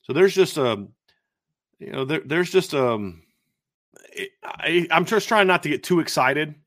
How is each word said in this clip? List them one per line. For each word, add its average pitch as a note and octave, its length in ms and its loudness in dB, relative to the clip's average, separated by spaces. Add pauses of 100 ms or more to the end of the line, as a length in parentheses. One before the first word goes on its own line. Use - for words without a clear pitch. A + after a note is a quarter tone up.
So - 100 -10
there's F3+ 220 4
just F#3 240 2
a, A2+ 300 0 (880)
you - 140 -16
know, C3+ 120 -4
there, D3 220 -2
there's E3+ 240 -2
just, F3+ 240 0
um, G#2+ 480 -2 (880)
it, - 200 -10 (120)
I, E3 460 -2
I'm E3 160 2
just G#3 220 -2
trying G#3 180 4
not F3+ 160 2
to D3+ 80 -6
get C#3 140 -4
too F3 160 2
excited D3 560 0 (120)